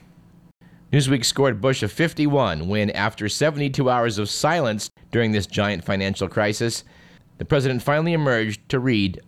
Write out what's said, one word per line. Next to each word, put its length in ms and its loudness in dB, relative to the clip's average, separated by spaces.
Newsweek 320 2
scored 360 0
Bush 220 2
a 60 -2
fifty-one 800 0
when, 220 0
after 380 -2
seventy-two 640 0
hours 280 0
of 100 -2
silence 600 -2
during 220 2
this 140 0
giant 380 -2
financial 440 -2
crisis, 560 -2
the 60 -6
president 380 0
finally 300 0
emerged 560 0
to 100 0
read 500 2